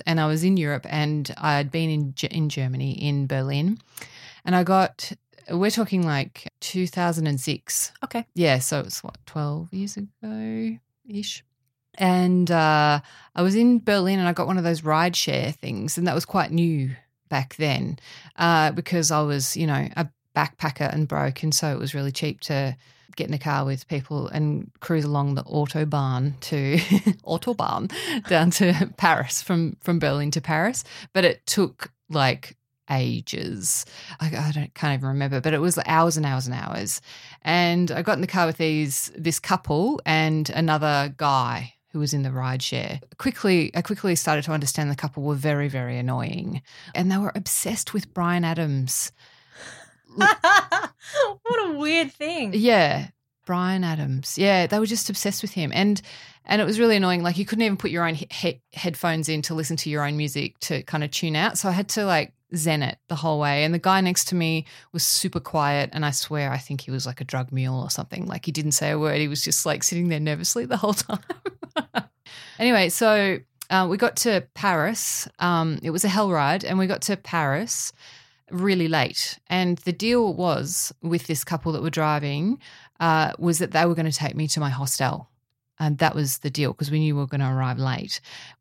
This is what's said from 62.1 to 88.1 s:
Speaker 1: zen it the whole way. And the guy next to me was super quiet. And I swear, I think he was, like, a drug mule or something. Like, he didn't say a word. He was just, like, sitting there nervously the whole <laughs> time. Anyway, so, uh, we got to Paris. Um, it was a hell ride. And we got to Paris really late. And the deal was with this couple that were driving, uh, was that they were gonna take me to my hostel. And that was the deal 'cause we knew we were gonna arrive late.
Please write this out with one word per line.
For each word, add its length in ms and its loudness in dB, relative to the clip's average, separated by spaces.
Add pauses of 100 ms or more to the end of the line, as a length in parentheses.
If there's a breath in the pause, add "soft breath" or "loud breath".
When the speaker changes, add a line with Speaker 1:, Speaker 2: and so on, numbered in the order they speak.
Speaker 1:
zen 280 0
it 160 -4 (100)
the 60 -6
whole 260 0
way. 240 2
And 80 2
the 60 2
guy 240 4
next 240 0
to 80 -4
me 320 0 (260 loud breath)
was 100 -4
super 380 0
quiet. 540 0
And 100 -2
I 60 0
swear, 400 -2
I 80 -2
think 240 -8
he 80 -12
was, 160 -4
like, 160 -8
a 20 -10
drug 280 -4
mule 280 0
or 80 -6
something. 380 -6
Like, 180 -8
he 80 -4
didn't 200 -2
say 180 0
a 80 0
word. 220 0
He 80 0
was 140 -4
just, 220 0
like, 180 -2
sitting 260 0
there 120 0
nervously 460 -2
the 100 0
whole 180 0
<laughs> 0 -
time. 260 -4 (1400 loud breath)
Anyway, 320 4
so, 480 4 (320)
uh, 180 4
we 80 0
got 200 0
to 360 2
Paris. 760 0 (120)
Um, 440 2
it 80 -4
was 140 0
a 40 2
hell 220 2
ride. 340 2
And 140 0
we 80 2
got 160 -2
to 140 -2
Paris 800 -2 (560 soft breath)
really 380 2
late. 500 0 (100)
And 300 2
the 140 -2
deal 400 2
was 580 -2 (120)
with 240 -2
this 180 -4
couple 280 -4
that 100 -4
were 80 -2
driving, 680 0 (400 loud breath)
uh, 400 4
was 200 2
that 140 -2
they 120 4
were 100 4
gonna 160 0
take 240 -2
me 140 -2
to 100 -2
my 120 0
hostel. 580 -2 (500)
And 200 0
that 160 2
was 240 -2
the 100 -8
deal 240 0
'cause 180 -6
we 80 0
knew 160 2
we 60 0
were 60 -2
gonna 280 0
arrive 240 -2
late. 440 -4 (380 loud breath)